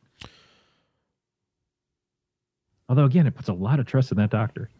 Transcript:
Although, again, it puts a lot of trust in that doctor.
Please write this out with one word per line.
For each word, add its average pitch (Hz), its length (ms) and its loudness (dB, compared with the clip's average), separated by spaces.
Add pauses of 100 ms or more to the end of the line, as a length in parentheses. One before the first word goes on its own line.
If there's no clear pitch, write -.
(3000)
Although, 139 160 2
again, 147 220 4
it - 80 0
puts - 140 -10
a 107 40 -4
lot 107 280 0
of 117 60 -4
trust 131 260 0
in 95 60 -2
that 104 120 0
doctor. 110 500 -4